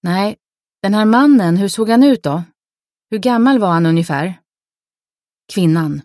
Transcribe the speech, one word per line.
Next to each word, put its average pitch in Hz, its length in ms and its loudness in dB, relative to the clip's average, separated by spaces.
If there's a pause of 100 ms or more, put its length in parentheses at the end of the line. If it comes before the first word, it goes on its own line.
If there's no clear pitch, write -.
Nej, 185 340 -4 (460)
den 202 120 -2
här 214 100 0
mannen, 226 520 4
hur 196 120 0
såg 220 200 -4
han 233 140 4
ut 277 200 2
då? 156 200 -4 (680)
Hur 220 80 -6
gammal 247 400 0
var 190 140 0
han 170 140 0
ungefär? 165 540 -4 (1120)
Kvinnan. 160 520 -2